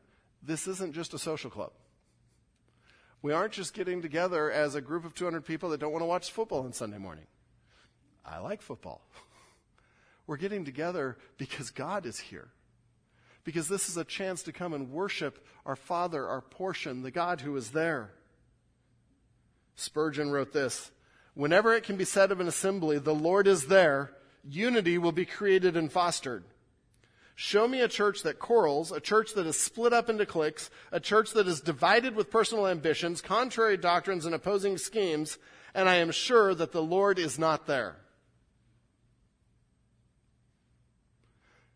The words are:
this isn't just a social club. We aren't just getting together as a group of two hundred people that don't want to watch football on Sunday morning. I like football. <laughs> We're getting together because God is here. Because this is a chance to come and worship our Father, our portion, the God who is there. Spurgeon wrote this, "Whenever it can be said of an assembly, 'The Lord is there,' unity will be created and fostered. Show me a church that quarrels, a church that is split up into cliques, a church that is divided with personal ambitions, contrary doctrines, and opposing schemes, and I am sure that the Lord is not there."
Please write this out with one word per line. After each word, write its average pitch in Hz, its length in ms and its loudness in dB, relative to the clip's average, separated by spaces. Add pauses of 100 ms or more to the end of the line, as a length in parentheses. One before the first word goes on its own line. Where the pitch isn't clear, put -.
(400)
this 156 280 -8
isn't 185 240 -6
just 160 220 -10
a 143 40 -10
social 143 320 -8
club. 101 220 -10 (1500)
We 147 120 -4
aren't 196 200 0
just 190 220 -10
getting 180 260 -6
together 165 480 -2
as 143 280 0
a 147 40 -6
group 160 240 -8
of 160 100 -16
two 180 100 -8
hundred 165 200 -6
people 165 260 -6
that 147 100 -4
don't 151 100 -6
want 165 120 -4
to 165 40 -2
watch 175 240 -4
football 170 360 -6
on 123 60 -12
Sunday 104 260 -10
morning. 82 280 -14 (1000)
I 80 140 -14
like 165 240 -10
football. - 440 -16
<laughs> - 60 -20 (1120)
We're 151 120 -8
getting 196 280 -6
together 143 540 -6 (180)
because 131 340 -12
God 170 360 -8
is 110 120 -10
here. - 300 -16 (960)
Because 165 260 -6
this 196 200 -2
is 170 80 -8
a 165 80 -4
chance 185 400 -6
to 160 80 -10
come 175 200 -8
and 135 200 -6
worship 170 520 -6 (220)
our 139 80 -4
Father, 170 540 -4
our 127 120 -4
portion, 156 600 -8
the 131 80 -10
God 175 300 -2
who 143 160 -6
is 117 160 -8
there. 151 400 -2 (1600)
Spurgeon 151 560 -4
wrote 139 220 -2
this, 139 400 -2 (420)
"Whenever 185 400 4
it 226 80 2
can 202 140 -6
be 185 80 -2
said 196 260 4
of 190 80 0
an 180 80 -2
assembly, 175 520 0
'The 147 160 0
Lord 180 340 4
is 170 180 4
there,' 147 500 6 (280)
unity 175 520 2
will 170 160 2
be 170 140 -2
created 185 500 2
and 160 160 0
fostered. 139 520 -2 (920)
Show 214 320 4
me 262 140 0
a 233 80 4
church 202 340 0
that 151 160 -2
quarrels, 165 540 4
a 151 80 -6
church 214 340 2
that 185 120 0
is 156 120 -2
split 233 340 0
up 233 160 4
into 214 160 0
cliques, 156 460 -2 (220)
a 170 80 -2
church 208 320 4
that 202 160 4
is 156 120 0
divided 185 540 2
with 214 160 -2
personal 214 380 2
ambitions, 165 520 0
contrary 220 560 2
doctrines, 175 480 0
and 165 120 -2
opposing 196 420 0
schemes, 160 580 -2 (380)
and 185 140 4
I 180 80 8
am 165 160 4
sure 214 420 4
that 160 160 -2
the 165 120 -2
Lord 185 360 2
is 156 220 -2
not 160 260 2
there." 113 300 -2 (3750)